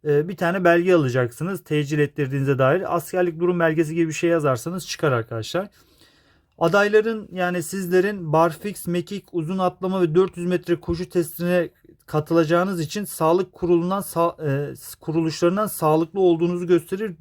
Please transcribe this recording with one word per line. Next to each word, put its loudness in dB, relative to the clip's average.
e, 2
bir -8
tane 0
belge 6
alacaksınız 0
tecil -2
ettirdiğinize 0
dair. 2
Askerlik -2
durum 0
belgesi 0
gibi 0
bir -6
şey 0
yazarsanız -2
çıkar -2
arkadaşlar. -4
Adayların, 2
yani -2
sizlerin -2
barfiks, 0
mekik, -4
uzun -4
atlama -2
ve 0
dört 2
yüz -6
metre -2
koşu -6
testine 0
katılacağınız 2
için -6
sağlık 0
kurulundan 0
sa-, -2
e, -14
s-, -20
kuruluşlarından 0
sağlıklı 0
olduğunuzu 2
gösterir 0